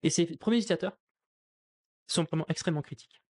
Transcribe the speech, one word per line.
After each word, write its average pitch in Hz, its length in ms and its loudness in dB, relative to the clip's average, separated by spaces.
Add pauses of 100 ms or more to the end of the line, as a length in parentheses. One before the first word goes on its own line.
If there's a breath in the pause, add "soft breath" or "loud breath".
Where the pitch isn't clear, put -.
Et - 80 2
ces 170 260 0
premiers 226 220 2
utilisateurs 190 400 -2 (1120)
sont 170 140 0
vraiment 160 240 -2
extrêmement 160 340 0
critiques. - 400 -14 (100)